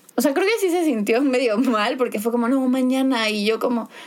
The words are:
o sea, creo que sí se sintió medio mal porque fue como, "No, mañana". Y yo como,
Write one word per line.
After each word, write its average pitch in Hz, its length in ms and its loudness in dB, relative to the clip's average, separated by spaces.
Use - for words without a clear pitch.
o 240 60 2
sea, 277 120 2
creo 370 120 0
que 427 140 2
sí 381 100 0
se 339 140 0
sintió 226 380 0
medio 247 360 2
mal 233 380 0
porque 226 240 -2
fue 226 100 -2
como, 233 180 0
"No, 269 200 2
mañana". 254 600 0
Y 208 140 -2
yo 220 140 0
como, 233 300 -4